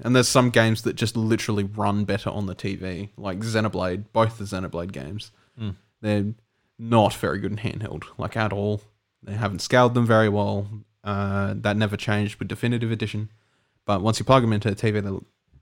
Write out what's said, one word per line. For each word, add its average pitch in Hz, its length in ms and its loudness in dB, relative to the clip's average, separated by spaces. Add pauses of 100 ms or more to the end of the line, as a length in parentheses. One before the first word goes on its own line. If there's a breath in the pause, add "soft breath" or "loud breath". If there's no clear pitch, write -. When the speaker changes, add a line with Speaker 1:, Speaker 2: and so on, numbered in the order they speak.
Speaker 1:
And 123 140 2
there's 123 120 6
some 123 220 4
games 113 320 4
that - 140 -2
just - 200 -2
literally 110 480 0
run 101 400 -2
better 98 260 -2
on 104 160 -6
the 90 80 -8
T 98 220 -6
V, 92 400 -8
like 95 240 -8
Xenoblade, 104 720 -2
both 113 260 2
the 101 60 -8
Xenoblade 92 480 -6
games. 73 380 -12 (300)
Speaker 2:
Mm. 104 140 -6 (260)
Speaker 1:
They're 104 260 0 (520)
not 117 360 4
very 87 240 -2
good 104 140 -4
in 104 60 -4
handheld, - 460 -6 (140)
like, - 180 -6
at 110 160 0
all. 104 300 -2 (400)
They 98 120 -12
haven't 104 260 -2
scaled 123 340 4
them 120 120 4
very 110 220 6
well. 101 380 0 (360)
Uh, 101 560 -2
that 107 180 0
never 104 200 0
changed 104 420 -2
with 101 100 -6
Definitive 117 420 -2
Edition. 107 400 -4 (560)
But 98 160 0
once 107 160 2
you - 60 -4
plug 131 180 6
'em 113 100 4
into 104 160 0
a 101 60 2
T 110 160 0
V, 104 100 0
they 101 100 -4
look 95 140 -8 (380)